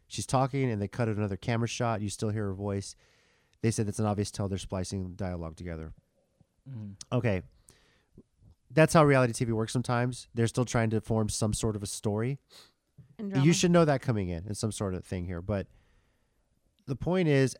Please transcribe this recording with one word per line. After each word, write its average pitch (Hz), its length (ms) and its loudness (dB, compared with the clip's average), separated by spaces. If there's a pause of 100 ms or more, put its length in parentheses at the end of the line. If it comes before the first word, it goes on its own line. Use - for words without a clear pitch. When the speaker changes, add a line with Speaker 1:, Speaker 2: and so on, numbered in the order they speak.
Speaker 1:
she's - 200 -8
talking 131 440 0
and 104 100 -2
they 101 60 -2
cut 113 220 -2
another 101 300 -2
camera 117 280 -2
shot, 113 360 -2
you 101 80 -4
still - 180 -4
hear 107 160 -2
her 98 100 -4
voice. 98 400 -6 (680)
They 117 100 2
said 107 160 -2
it's 104 100 -6
an 110 60 0
obvious 104 260 0
tell 101 180 -4
they're 95 100 -4
splicing 92 560 -6
dialogue 87 420 -8
together. 82 360 -10 (760)
Speaker 2:
Mm-hmm. 107 240 -12 (180)
Speaker 1:
Okay. 110 320 0 (1300)
That's 151 240 6
how 160 100 10
reality 131 280 6
T 123 120 -4
V 113 80 0
works 110 200 -2
sometimes. 123 640 -2
They're 117 120 2
still 117 200 0
trying 113 240 0
to 110 100 2
form 110 280 0
some 107 240 0
sort 110 220 -2
of 101 80 -8
a 104 40 -6
story. 113 520 -4 (800)
Speaker 3:
And 208 100 -8
Speaker 1:
You 190 60 -4
Speaker 3:
drama. 143 200 6
Speaker 1:
should 180 180 4
know 170 140 8
that 139 160 2
coming 104 260 0
in, 87 180 -4
in 104 80 -6
some 110 160 -2
sort 98 240 -4
of 87 100 -8
thing 90 200 -6
here. 87 180 -6
But 95 240 -4 (1200)
the 135 100 -4
point 175 320 0
is, 135 320 4